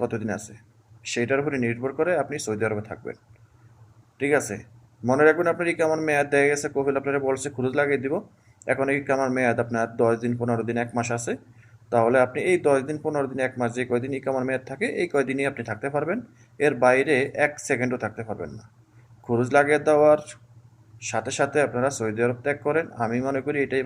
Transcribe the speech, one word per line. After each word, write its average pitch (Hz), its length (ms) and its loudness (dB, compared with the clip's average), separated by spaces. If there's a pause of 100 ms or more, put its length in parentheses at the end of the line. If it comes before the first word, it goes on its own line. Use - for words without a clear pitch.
কতদিন 117 340 -4
আছে - 160 -14 (580)
সেটার 120 300 0
উপরে 143 240 -2
নির্ভর 120 340 -2
করে 160 120 0 (120)
আপনি 143 120 -10 (100)
সৌদি 107 220 -2
আরবে 104 220 -4
থাকবেন। - 260 -12 (1040)
ঠিক 139 200 0
আছে, 104 160 -6 (540)
মনে 135 180 4
রাখবেন 165 260 4
আপনার 170 200 -4
ইকামার 160 340 0
মেয়াদ 143 260 2
দেখা 143 180 6
গেছে, 147 240 -2
কফিল 139 260 0
আপনারা 139 260 0
বলছে 135 280 0
খরচ 127 240 -2
লাগিয়ে 143 240 2
দিব, 135 100 -2 (580)
এখন 135 140 0 (140)
ইকামার 135 380 0
মেয়াদ 120 280 2
আপনার 117 220 -2 (140)
দশ 117 120 6 (100)
দিন, 120 160 0
পনেরো 120 300 -2
দিন, 117 160 -2
এক 120 120 -10
মাস 117 200 -2
আছে, 143 160 -4 (600)
তাহলে 117 320 4
আপনি 123 140 -4 (120)
এই 180 60 4 (100)
দশ 139 200 6
দিন, 151 180 -4
পনেরো 147 260 -2
দিন, 135 160 -6
এক 120 120 -8
মাস 120 180 0
যে 127 120 -2
কয়দিন 123 300 -2
ইকামার 135 280 -2
মেয়াদ 131 220 -4
থাকে 156 180 -6 (140)
এই 180 120 -2
কয়দিনই 135 380 0
আপনি 127 180 -8
থাকতে 110 260 -6
পারবেন, 156 220 -2 (480)
এর 147 80 4 (100)
বাইরে 131 320 6 (300)
এক 147 60 0 (160)
সেকেন্ডও 127 360 0
থাকতে 107 240 -6
পারবেন 87 300 -8
না। - 80 -20 (600)
খরচ 120 300 0
লাগিয়ে 143 320 6
দেওয়ার 151 340 6 (920)
সাথে 117 280 -4
সাথে 147 180 2 (100)
আপনারা 123 300 0
সৌদি 110 280 -2
আরব 123 180 0
ত্যাগ 143 140 -2 (100)
করেন, 156 180 0 (180)
আমি 117 140 0 (100)
মনে 135 180 -2
করি 147 200 -2
এটাই 131 200 -2